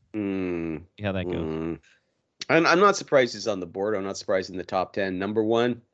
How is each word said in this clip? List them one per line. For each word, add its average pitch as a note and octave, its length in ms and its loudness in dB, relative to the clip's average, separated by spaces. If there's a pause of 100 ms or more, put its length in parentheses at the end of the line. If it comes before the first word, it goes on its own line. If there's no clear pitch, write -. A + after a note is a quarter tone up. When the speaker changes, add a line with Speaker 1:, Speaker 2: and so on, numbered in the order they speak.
(140)
Speaker 1:
Mm. F2+ 680 -4 (140)
Speaker 2:
See G#2 60 -12
how G2+ 100 -2
that F#2 120 -2
goes. F2 100 -4
Speaker 1:
Mm. D#2+ 440 -4 (720)
I'm, D#3+ 180 4
I'm E3 120 6
not G3 160 6
surprised C3+ 380 2
he's G#2 140 -6
on G2+ 120 -2
the F2+ 60 -6
board. F#2+ 300 -2
I'm F#2+ 80 -4
not G2 140 -6
surprised F#2+ 340 -2
in F2+ 60 -10
the F2+ 60 -6
top F#2 300 -2
ten. F#2+ 240 -2
Number G#2+ 260 0
one? A#2 380 2 (120)